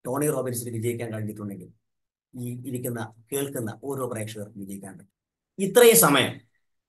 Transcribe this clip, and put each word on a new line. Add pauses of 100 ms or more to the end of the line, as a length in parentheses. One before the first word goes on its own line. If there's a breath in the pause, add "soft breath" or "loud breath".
ടോണി
റോബിൻസിന്
വിജയിക്കാൻ
കഴിഞ്ഞിട്ടുണ്ടെങ്കിൽ (720)
ഈ (200)
ഇരിക്കുന്ന, (300)
കേൾക്കുന്ന (180)
ഓരോ
പ്രേക്ഷകർക്കും
വിജയിക്കാൻ
പറ്റും. (520)
ഇത്രയും
സമയം (540)